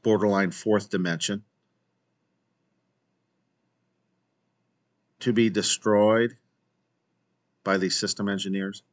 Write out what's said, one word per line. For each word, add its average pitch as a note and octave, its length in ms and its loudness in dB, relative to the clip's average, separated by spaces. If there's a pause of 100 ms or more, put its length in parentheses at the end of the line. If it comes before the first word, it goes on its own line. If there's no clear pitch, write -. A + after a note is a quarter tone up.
borderline G2+ 480 2
fourth G2+ 400 -2
dimension, F2+ 540 -4 (3750)
to B2 120 0
be A2+ 200 4
destroyed G#2+ 840 2 (1300)
by G2 140 0
these F#2 180 -2
system G2+ 320 -4
engineers? G2 540 -6 (120)